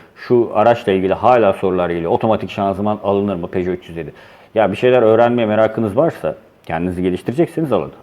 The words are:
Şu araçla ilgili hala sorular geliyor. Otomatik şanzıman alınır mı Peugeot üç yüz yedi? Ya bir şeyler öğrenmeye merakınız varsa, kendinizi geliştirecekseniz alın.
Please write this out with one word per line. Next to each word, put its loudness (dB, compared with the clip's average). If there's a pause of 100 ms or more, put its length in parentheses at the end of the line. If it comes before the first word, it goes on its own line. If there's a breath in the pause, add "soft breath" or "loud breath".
(160 loud breath)
Şu 0
araçla 2
ilgili 0
hala 2
sorular -2
geliyor. -2
Otomatik -2
şanzıman -4
alınır -2
mı -8
Peugeot -4
üç -18
yüz -14
yedi? -12 (420 loud breath)
Ya 2
bir -6
şeyler 4
öğrenmeye 4
merakınız 0
varsa, -2 (320)
kendinizi -4
geliştirecekseniz -2
alın. -2 (100)